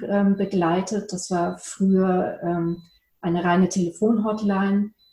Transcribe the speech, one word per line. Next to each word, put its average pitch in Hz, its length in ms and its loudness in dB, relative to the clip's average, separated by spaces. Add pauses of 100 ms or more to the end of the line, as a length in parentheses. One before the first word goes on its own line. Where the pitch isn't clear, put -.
ähm, 196 300 2
begleitet. 190 760 -2
Das - 180 -8
war 180 280 -2
früher, 190 840 0
ähm, 170 400 -2 (380)
eine 175 240 -2
reine 180 240 4
Telefonhotline, 202 1200 0 (220)